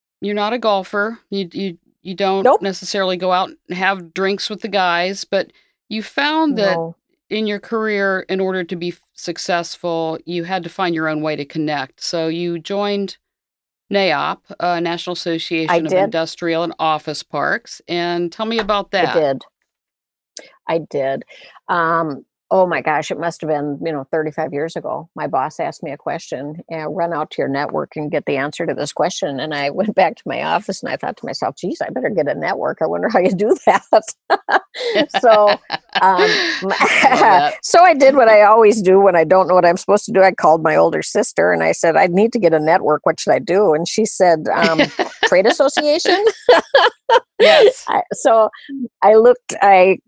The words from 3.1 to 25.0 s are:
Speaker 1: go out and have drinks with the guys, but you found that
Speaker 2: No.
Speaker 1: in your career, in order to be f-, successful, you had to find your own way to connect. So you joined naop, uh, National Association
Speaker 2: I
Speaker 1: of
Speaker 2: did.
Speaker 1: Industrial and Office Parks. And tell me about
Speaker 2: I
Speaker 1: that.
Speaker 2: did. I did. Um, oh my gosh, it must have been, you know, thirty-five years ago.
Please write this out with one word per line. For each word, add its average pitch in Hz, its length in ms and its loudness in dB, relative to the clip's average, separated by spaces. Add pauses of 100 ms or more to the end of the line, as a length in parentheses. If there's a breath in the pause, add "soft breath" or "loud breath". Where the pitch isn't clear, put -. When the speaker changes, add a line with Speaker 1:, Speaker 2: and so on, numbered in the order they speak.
Speaker 1:
go 180 140 -2
out 180 180 0 (180)
and 180 100 -8
have 185 360 -4
drinks 196 360 -4
with 208 120 -12
the 226 60 -8
guys, 185 560 -2
but - 280 -4 (380)
you 214 140 -8
found 294 540 -2
that 196 180 0
Speaker 2:
No. 165 200 -8 (340)
Speaker 1:
in 214 180 -4
your 208 120 -6
career, 202 680 -4
in 190 100 -4
order 185 240 -2
to 175 120 -10
be 175 140 -8
f-, 170 120 -12 (120)
successful, 165 1120 -6
you 170 180 -6
had 185 200 -6
to 175 60 -12
find 175 240 -4
your 160 140 -4
own 156 140 -4
way 156 140 -4
to 147 100 -8
connect. 147 580 -8
So 165 240 -4
you 170 320 -6
joined 202 580 -6 (760)
naop, 165 480 -2 (200)
uh, 175 200 -2
National 170 340 -6
Association 165 580 -4
Speaker 2:
I 175 60 2
Speaker 1:
of 160 100 -2
Speaker 2:
did. 185 160 0
Speaker 1:
Industrial 165 600 -4
and 165 140 -6
Office 156 460 -4
Parks. 151 640 -6
And 175 440 -4
tell 220 140 -8
me 226 140 -4
about 202 340 -4
Speaker 2:
I 185 120 0
Speaker 1:
that. - 100 -2
Speaker 2:
did. 143 260 -2 (1300 loud breath)
I 165 120 -2 (100)
did. 135 340 -4 (440 loud breath)
Um, 165 580 -2 (260)
oh 185 160 4
my 156 140 -2
gosh, 151 300 -2
it 175 80 -8
must 165 220 -6
have 156 80 -6
been, 147 340 -4
you 165 80 -4
know, 139 200 -8
thirty-five 156 420 -4
years 151 220 -6
ago. 147 400 -10